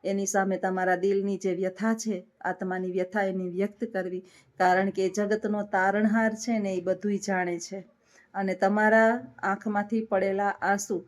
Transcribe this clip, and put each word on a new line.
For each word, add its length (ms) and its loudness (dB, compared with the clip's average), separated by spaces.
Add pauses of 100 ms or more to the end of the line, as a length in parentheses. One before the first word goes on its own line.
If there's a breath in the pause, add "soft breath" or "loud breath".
એની 220 0
સામે 320 0
તમારા 380 0
દિલની 420 0
જે 180 -2
વ્યથા 380 -2
છે, 340 -4 (140)
આત્માની 500 -4
વ્યથા 300 -2
એની 280 -2
વ્યક્ત 340 -4
કરવી. 400 -6 (360 loud breath)
કારણ 300 4
કે 200 0
જગતનો 540 -2
તારણહાર 720 2
છે 240 -2
ને 160 -2
એ 60 -4
બધુંય 360 -2
જાણે 420 -2
છે 280 -12 (460 soft breath)
અને 200 -2
તમારા 840 4
આંખમાંથી 680 -2
પડેલા 440 0
આંસુ 580 -2